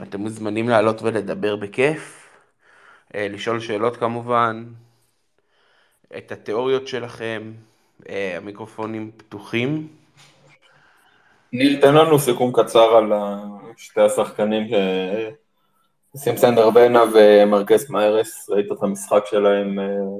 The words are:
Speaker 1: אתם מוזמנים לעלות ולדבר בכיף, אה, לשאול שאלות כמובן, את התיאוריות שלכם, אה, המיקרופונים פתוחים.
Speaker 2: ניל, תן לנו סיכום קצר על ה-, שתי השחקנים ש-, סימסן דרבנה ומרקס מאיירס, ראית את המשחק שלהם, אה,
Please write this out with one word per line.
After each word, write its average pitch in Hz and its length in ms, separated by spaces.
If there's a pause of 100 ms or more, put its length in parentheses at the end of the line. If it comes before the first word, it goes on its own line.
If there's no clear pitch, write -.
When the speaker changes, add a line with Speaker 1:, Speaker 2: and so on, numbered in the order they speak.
Speaker 1:
אתם 98 180
מוזמנים 107 480
לעלות 110 340
ולדבר 98 540
בכיף, 147 720 (880)
אה, 104 160
לשאול 113 300
שאלות 113 360
כמובן, 117 680 (1500)
את - 140
התיאוריות 127 560
שלכם, 113 640 (560)
אה, 98 280
המיקרופונים 110 800
פתוחים. 135 720 (1600)
Speaker 2:
ניל, 139 280
תן 139 140
לנו 156 240
סיכום 123 340
קצר 113 440
על 107 160
ה-, 101 320 (320)
שתי - 240
השחקנים 107 680
ש-, - 40 (1400)
סימסן 120 380
דרבנה 120 460 (140)
ומרקס 104 760
מאיירס, 107 600
ראית 101 220
את 104 100
המשחק 101 440
שלהם, 101 540
אה, 98 40 (360)